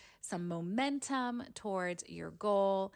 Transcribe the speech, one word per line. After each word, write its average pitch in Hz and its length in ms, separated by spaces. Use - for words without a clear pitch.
some 175 280
momentum 247 960
towards 180 540
your 165 240
goal 196 640